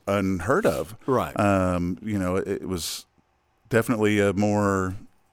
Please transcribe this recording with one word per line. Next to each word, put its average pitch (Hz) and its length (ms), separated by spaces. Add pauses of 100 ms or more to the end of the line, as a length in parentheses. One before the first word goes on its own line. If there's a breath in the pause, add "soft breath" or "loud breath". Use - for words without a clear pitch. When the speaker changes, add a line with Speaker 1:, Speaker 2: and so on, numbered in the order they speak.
Speaker 1:
unheard 98 580
of. 80 300 (100)
Speaker 2:
Right. 101 340
Speaker 1:
Um, 92 640
you 107 160
know, 90 160
it, 95 120
it 82 200
was 87 380 (640)
definitely 107 500
a 101 140
more, 98 640 (380)